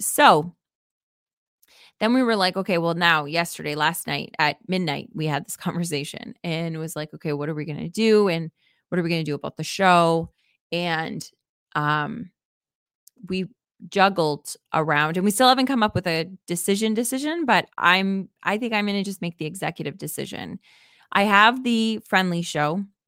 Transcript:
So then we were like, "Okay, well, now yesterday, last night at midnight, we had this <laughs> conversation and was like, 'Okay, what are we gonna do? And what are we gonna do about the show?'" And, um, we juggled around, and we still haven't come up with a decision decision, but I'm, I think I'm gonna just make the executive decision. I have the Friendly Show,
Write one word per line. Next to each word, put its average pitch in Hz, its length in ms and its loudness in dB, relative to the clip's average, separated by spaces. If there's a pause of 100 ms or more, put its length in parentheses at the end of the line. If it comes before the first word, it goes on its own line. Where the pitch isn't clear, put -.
So 180 560 4 (1400)
then 226 140 2
we 262 80 4
were 226 140 2
like, 185 200 0
"Okay, 190 220 0
well, 165 160 0
now 170 320 2
yesterday, 160 480 -4
last 151 320 -2
night 143 320 -6
at 151 180 2 (100)
midnight, 165 480 -4
we 156 120 -4
had 147 200 -2
this - 100 -12
<laughs> - 20 -16
conversation 170 840 -6
and 165 360 -6
was 160 180 -8
like, 151 160 -8
'Okay, 156 220 -6
what 147 160 -4
are 156 40 -4
we 151 120 -6
gonna 151 240 -8
do? 214 380 4
And 165 220 -2 (380)
what 175 100 -2
are 180 40 2
we 165 80 -2
gonna 165 140 -2
do 147 100 -4
about - 240 -8
the 156 60 -8
show?'" 170 640 4 (420)
And, 165 580 -4 (440)
um, 151 560 -2 (1000)
we 185 180 -4 (440)
juggled 185 640 0 (160)
around, 156 460 0
and 185 60 0
we 208 60 2
still 254 180 4
haven't 254 180 4
come 254 160 0
up 214 120 2
with 185 120 -4
a 165 240 -2 (160)
decision 202 480 0
decision, 285 500 -2
but 214 320 2
I'm, 190 540 2 (120)
I 196 140 -2
think 226 160 -6
I'm 208 140 0
gonna 202 180 -2
just 196 160 -8
make 175 160 -6
the 160 80 -8
executive 156 540 -8
decision. - 600 -10 (540)
I 202 120 2
have 214 380 6
the 226 400 0
Friendly 185 380 0
Show, 170 440 -2 (240)